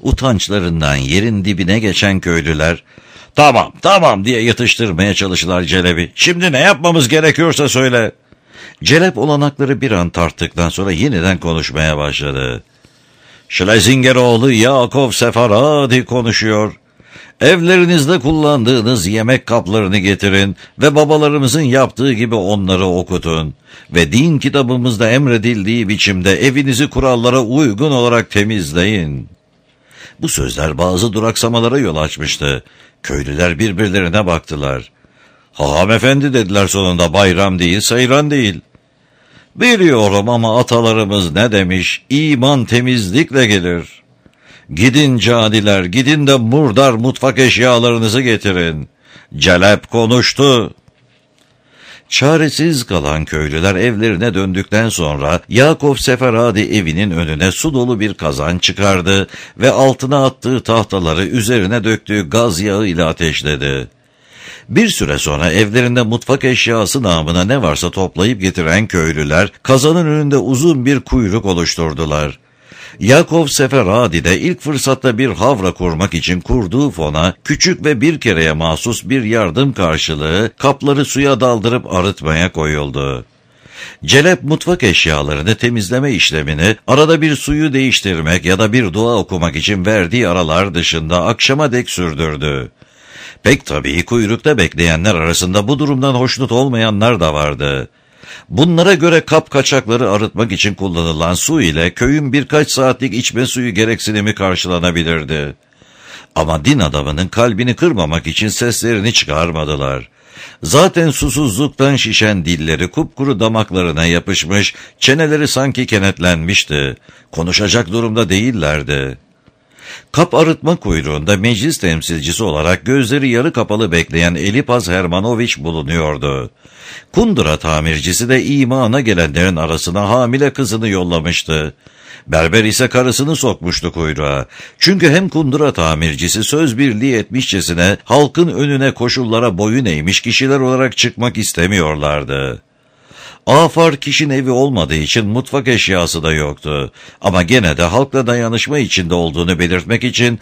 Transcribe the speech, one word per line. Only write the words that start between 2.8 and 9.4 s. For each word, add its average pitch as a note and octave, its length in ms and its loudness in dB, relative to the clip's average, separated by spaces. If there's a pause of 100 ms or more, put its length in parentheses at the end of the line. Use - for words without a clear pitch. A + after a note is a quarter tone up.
"Tamam, B2+ 360 4 (100)
tamam." D3+ 440 4
diye A#2+ 160 0
yatıştırmaya G#2 720 0
çalıştılar F2+ 500 -2
Celeb'i. F2 520 0
"Şimdi F3 360 0
ne C3 80 0
yapmamız E3 500 4
gerekiyorsa D#3 600 2
söyle." B2 420 2 (720)
Celep E3 340 4
olanakları C#3 640 0